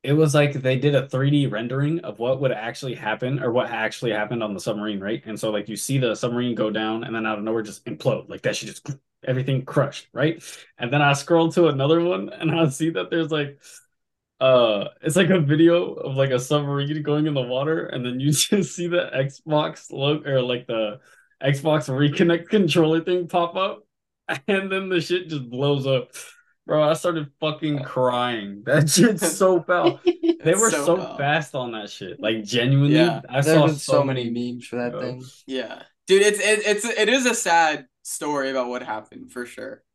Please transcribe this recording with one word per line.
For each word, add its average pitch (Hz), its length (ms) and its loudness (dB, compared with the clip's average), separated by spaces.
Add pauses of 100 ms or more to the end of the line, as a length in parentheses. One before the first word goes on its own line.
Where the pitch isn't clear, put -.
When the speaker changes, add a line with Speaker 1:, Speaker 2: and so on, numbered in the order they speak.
Speaker 1:
it 139 100 0
was, 151 220 4
like, 147 180 4
they 131 240 0
did 143 180 2
a - 140 0
three 135 220 0
D 143 160 2
rendering 131 540 -2
of - 180 -12
what 131 220 0
would 131 100 2
actually 117 440 -6
happen 123 480 -4
or 123 80 0
what 113 180 0
actually 110 420 -4
happened 107 320 -2
on 104 100 -4
the 92 60 -8
submarine, 107 400 -4
right? 107 260 -6
And 107 140 -10
so, 110 120 -2
like, 104 160 -4
you 107 80 -8
see 135 220 -2
the 117 180 0
submarine 120 400 -2
go 107 160 -2
down 110 320 -4
and 113 100 -10
then 113 120 -4
out 110 140 -2
of 104 40 -8
nowhere 110 200 -2
just 104 220 -14
implode. 113 440 -4
Like, - 140 -14
that 107 120 -2
shit 107 140 -10
just, - 200 -16 (360)
everything 131 400 -2
crushed, - 480 -2
right? 156 280 -2 (360)
And 123 160 -4
then 147 80 2
I 143 120 6
scroll 165 400 2
to 170 140 6
another 151 360 2
one 190 260 -2
and 160 220 -4
I 165 180 2
see 160 220 -2
that - 180 -4
there's, 165 220 -2
like, 143 280 -4 (800)
uh, 120 500 4 (120)
it's, - 140 -4
like, 180 140 4
a 190 100 4
video 165 540 4
of, 135 220 -8
like, 135 160 2
a 123 80 2
submarine 143 640 -2
going 151 220 0
in 151 80 -2
the 135 80 0
water, 139 460 -2
and 123 180 -6
then 127 140 -4
you 143 120 2
<laughs> - 20 2
just 180 420 0
see 175 120 -6
the 175 280 0
Xbox 151 760 -2
logo 147 380 -2
or, 131 120 2
like, 123 260 -4
the 110 320 -4 (420)
Xbox 147 480 0
Reconnect 147 600 2
controller 165 520 4
thing 180 260 -2
pop 175 280 0
up, 202 320 -4 (400)
<laughs> - 200 -6
and 196 240 0
then 190 180 -2
the 180 120 2
shit 175 280 -2
just 135 200 -6
blows 135 380 0
up. 131 240 0 (560)
Bro, 151 160 4
I 151 100 4
started 160 460 -2
fucking 147 440 -2
crying. 123 840 -2
That 151 240 4
shit's 202 420 4
Speaker 2:
<laughs> - 60 -8
Speaker 1:
so 185 240 4
foul. 180 420 0
They 349 80 4 (400)
Speaker 2:
It's 196 80 2
Speaker 1:
were 226 120 4
Speaker 2:
so 143 140 -2
Speaker 1:
so 170 120 4
Speaker 2:
foul. - 200 -8
Speaker 1:
fast 147 380 -2
on 123 180 -6
that 104 180 -10
shit. 90 280 -12
Like, 110 240 -2
genuinely, 135 520 4
Speaker 2:
Yeah. 165 340 4
Speaker 1:
I 135 120 0
Speaker 3:
There's 156 140 4
Speaker 1:
saw 147 120 4
Speaker 3:
been 151 80 0
Speaker 1:
so - 180 -2
Speaker 3:
so 143 100 4
many 127 280 -2
Speaker 1:
many 123 220 -4
Speaker 3:
memes 120 140 -14
for 120 100 -8
that 120 140 -4
Speaker 1:
bro. 127 100 -10
Speaker 3:
thing. 127 220 -8 (220)
Speaker 2:
Yeah. 131 380 -8 (240)
Dude, 196 160 6
it's, 202 160 4
it, 208 260 0
it's, 208 200 0
it 208 220 0
is 254 200 2
a 226 80 0
sad 160 500 2 (160)
story 143 480 -4
about 131 180 -2
what 123 160 -6
happened, 110 480 -12
for 123 140 -10
sure. - 380 -16 (120)